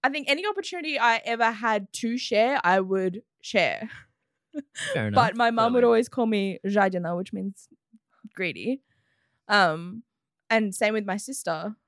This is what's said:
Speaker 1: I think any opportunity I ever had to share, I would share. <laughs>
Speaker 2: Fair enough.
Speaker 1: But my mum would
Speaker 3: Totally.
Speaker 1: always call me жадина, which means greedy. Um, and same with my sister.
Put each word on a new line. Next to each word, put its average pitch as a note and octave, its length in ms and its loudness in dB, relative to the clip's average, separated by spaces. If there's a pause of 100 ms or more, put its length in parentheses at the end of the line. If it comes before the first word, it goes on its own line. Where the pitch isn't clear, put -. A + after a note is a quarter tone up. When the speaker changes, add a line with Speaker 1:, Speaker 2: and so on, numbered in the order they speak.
Speaker 1:
I C4+ 60 2
think C#4+ 200 -8
any D#4 160 0
opportunity F4+ 540 -6
I A3+ 260 4
ever A#3 260 2
had G#3+ 420 -2
to A#3 240 -4
share, B3 460 2
I F#3 160 4
would F#3+ 440 -2 (180)
share. F3+ 480 0 (540)
<laughs> - 500 -10
Speaker 2:
Fair A2 140 0
enough. G#2 80 0 (140)
Speaker 1:
But - 80 -6
my A#3 140 4
mum A#3 220 2
would B3 60 4
Speaker 3:
Totally. A#3+ 100 6
Speaker 1:
always A#3 200 4
call A#3+ 160 -2
me G3 400 0
жадина, F#3+ 520 2
which F#3 160 -8
means G3 340 -8 (680)
greedy. F#3 460 -4 (680)
Um, F3+ 560 2 (460)
and A3 240 2
same G#3+ 200 0
with G#3+ 120 -2
my G3+ 120 -4
sister. G3+ 580 -6 (120)